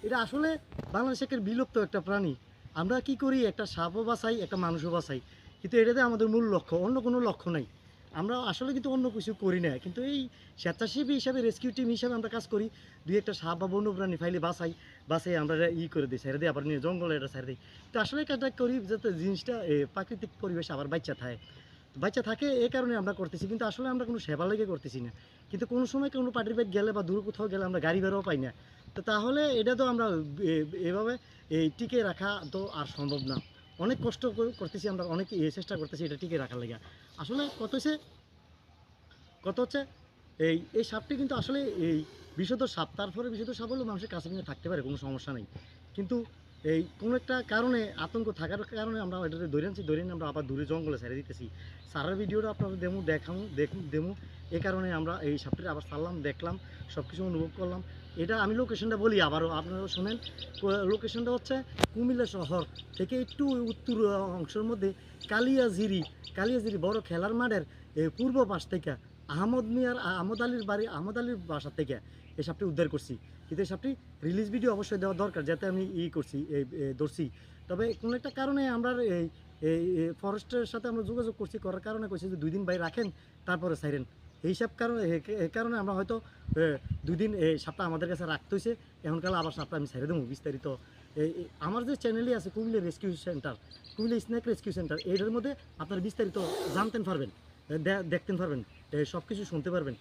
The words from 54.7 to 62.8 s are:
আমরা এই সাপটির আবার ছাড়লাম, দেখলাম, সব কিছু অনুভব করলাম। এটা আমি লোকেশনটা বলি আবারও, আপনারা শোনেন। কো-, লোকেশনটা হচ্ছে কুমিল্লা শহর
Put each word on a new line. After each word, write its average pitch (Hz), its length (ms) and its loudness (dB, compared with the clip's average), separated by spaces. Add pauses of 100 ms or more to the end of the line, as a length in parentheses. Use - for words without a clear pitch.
আমরা 160 220 0 (140)
এই 147 100 2
সাপটির - 340 -4
আবার 147 160 -6
ছাড়লাম, 160 340 -4
দেখলাম, 170 320 -2 (400)
সব 147 160 -4
কিছু 165 200 -6
অনুভব 160 280 0
করলাম। 180 220 -2 (360)
এটা 170 180 2 (100)
আমি 214 100 2
লোকেশনটা 220 420 0
বলি 214 240 6
আবারও, 160 280 4
আপনারা 175 400 -4
শোনেন। 185 280 -2 (440)
কো-, 196 320 2
লোকেশনটা 226 380 0
হচ্ছে 247 240 0 (400)
কুমিল্লা 240 320 2
শহর 175 360 -2 (360)